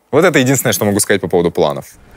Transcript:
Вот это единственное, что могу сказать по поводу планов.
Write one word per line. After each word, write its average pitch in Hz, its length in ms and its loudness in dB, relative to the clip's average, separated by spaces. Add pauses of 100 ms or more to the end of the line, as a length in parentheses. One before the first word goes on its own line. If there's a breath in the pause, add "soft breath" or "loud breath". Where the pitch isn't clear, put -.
(100)
Вот 147 140 2
это 165 140 2
единственное, 127 360 0
что - 100 -4
могу 101 160 0
сказать 104 220 0
по 95 60 -6
поводу 85 220 0
планов. 73 440 -4 (220 loud breath)